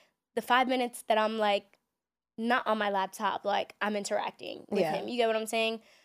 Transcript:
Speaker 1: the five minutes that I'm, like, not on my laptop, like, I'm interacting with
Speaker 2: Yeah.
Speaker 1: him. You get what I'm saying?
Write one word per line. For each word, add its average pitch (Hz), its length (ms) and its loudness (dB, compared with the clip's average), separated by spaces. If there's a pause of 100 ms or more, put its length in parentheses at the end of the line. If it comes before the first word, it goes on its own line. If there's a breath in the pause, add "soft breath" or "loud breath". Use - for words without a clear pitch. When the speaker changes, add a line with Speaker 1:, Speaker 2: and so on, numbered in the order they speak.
(340)
Speaker 1:
the 233 80 -2
five 247 260 4
minutes 254 400 -2
that 214 100 4
I'm, 220 200 0
like, 208 400 0 (580)
not 240 300 0
on 220 120 0
my 208 120 0
laptop, 196 540 -2
like, 196 360 -2
I'm 208 160 -2
interacting - 720 -6
with 196 120 0
Speaker 2:
Yeah. 160 160 2
Speaker 1:
him. 202 120 -6
You 240 80 -6
get 233 120 2
what 220 80 0
I'm 220 100 -4
saying? 226 340 -2 (240 soft breath)